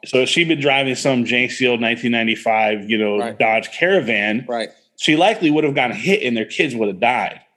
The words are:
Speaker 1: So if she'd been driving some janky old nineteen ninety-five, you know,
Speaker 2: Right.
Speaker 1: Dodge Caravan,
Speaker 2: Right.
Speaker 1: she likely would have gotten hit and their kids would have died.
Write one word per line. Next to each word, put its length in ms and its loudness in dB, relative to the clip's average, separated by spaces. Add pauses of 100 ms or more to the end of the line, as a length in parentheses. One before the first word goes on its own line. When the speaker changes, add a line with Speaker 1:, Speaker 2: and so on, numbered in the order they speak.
Speaker 1:
So 180 0
if 60 0
she'd 200 2
been 120 0
driving 340 0
some 300 0
janky 440 0
old 120 0
nineteen 320 -2
ninety-five, 800 0
you 80 0
know, 200 0
Speaker 2:
Right. 200 -4
Speaker 1:
Dodge 340 0
Caravan, 760 0
Speaker 2:
Right. 200 -4 (280)
Speaker 1:
she 200 2
likely 340 2
would 140 2
have 100 0
gotten 220 -2
hit 260 0
and 140 -2
their 100 -2
kids 300 -2
would 120 0
have 120 -6
died. 400 -2 (160)